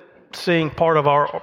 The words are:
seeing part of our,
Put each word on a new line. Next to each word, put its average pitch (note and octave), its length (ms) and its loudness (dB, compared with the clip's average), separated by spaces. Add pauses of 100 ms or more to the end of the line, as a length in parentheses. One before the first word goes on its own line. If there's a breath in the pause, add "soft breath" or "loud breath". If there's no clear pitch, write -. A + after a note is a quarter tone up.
(340)
seeing E3 360 -2
part E3 280 0
of C#3+ 100 2
our, D3 360 0